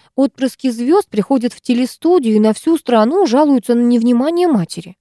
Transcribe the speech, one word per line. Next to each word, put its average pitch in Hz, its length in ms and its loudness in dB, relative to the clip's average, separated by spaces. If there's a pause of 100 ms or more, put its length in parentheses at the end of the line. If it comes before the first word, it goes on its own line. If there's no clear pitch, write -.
(140)
отпрыски 262 560 -4
звёзд 247 380 -2
приходят 233 440 -2
в - 80 -20
телестудию 247 760 0
и 214 40 2
на 214 120 2
всю 320 260 -2
страну 254 480 0
жалуются 254 480 0
на 240 80 0
невнимание 247 640 0
матери. 180 540 -4